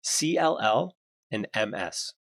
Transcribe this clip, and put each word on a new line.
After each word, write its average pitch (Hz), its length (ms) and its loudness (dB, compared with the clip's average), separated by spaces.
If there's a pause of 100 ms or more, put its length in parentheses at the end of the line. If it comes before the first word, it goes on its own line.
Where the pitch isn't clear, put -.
C 165 360 0
L 165 240 2
L 120 340 2 (340)
and 107 220 -6
M 107 220 0
S. - 460 -6